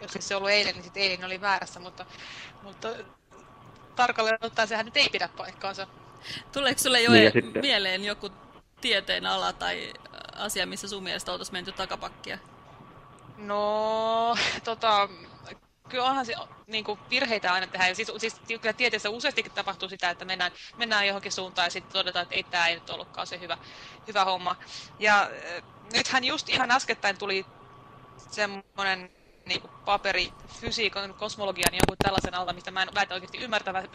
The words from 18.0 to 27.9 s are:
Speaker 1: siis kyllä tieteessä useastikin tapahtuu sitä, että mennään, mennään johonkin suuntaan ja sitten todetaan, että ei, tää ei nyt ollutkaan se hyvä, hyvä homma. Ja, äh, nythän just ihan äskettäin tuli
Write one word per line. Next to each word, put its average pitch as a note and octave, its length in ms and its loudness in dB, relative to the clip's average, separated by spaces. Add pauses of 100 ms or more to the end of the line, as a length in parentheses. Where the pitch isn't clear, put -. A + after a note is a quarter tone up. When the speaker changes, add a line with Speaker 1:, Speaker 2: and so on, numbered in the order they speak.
Speaker 1:
siis A3 240 -4 (200)
kyllä A3 120 2
tieteessä A3 360 0
useastikin A#3+ 420 -2
tapahtuu F#3+ 380 -4
sitä, F#3 200 -2
että F3 160 -6
mennään, F3+ 260 -2 (260)
mennään A3 300 2
johonkin G3 240 -2
suuntaan F3+ 340 0
ja F3 60 0
sitten F3+ 220 -10
todetaan, F#3 300 0
että - 120 -6
ei, F#3+ 80 0
tää E3+ 240 2
ei E3+ 80 2
nyt - 140 -12
ollutkaan - 380 -8
se F3+ 120 -10
hyvä, E3+ 180 -6 (500)
hyvä G3+ 180 4
homma. F#3 300 0 (440)
Ja, G#3 220 8
äh, D3+ 420 -4 (300)
nythän B3 300 2
just C#4 260 -2
ihan B3 220 2
äskettäin G#3+ 460 2
tuli G3 280 -2 (840)